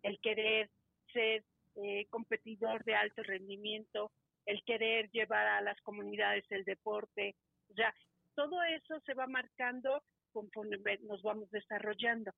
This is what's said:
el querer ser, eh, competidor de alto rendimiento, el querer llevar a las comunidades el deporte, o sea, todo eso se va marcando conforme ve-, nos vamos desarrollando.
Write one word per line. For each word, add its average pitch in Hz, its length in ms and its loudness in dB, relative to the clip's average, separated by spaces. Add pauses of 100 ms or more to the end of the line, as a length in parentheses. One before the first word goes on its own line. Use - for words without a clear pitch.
el 202 160 0
querer 214 500 2 (440)
ser, 220 320 2 (300)
eh, 202 340 -4
competidor 220 720 -2
de 220 120 0
alto 214 280 0
rendimiento, 208 880 -6 (340)
el 208 200 -2
querer 226 460 2
llevar 214 360 2
a 208 140 4
las 202 200 -2
comunidades 208 680 0
el 196 160 -4
deporte, 208 720 -2 (340)
o 202 60 -20
sea, 220 180 2 (420)
todo 302 280 2
eso 320 420 -2
se 269 80 -4
va 262 140 0
marcando 254 760 0 (300)
conforme 208 440 -4
ve-, 202 260 0
nos 202 180 -6
vamos 214 300 -2
desarrollando. 214 880 -2